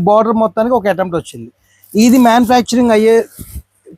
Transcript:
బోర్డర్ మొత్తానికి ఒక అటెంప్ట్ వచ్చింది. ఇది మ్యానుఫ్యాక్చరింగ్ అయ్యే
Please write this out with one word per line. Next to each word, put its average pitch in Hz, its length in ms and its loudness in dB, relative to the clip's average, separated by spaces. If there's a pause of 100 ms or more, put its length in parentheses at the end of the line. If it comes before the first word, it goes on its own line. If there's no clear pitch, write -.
బోర్డర్ 220 340 2
మొత్తానికి 226 360 -2
ఒక 190 160 -4
అటెంప్ట్ 175 260 -6
వచ్చింది. 120 300 -14 (560)
ఇది 247 120 4 (100)
మ్యానుఫ్యాక్చరింగ్ 240 680 0
అయ్యే 220 200 2 (840)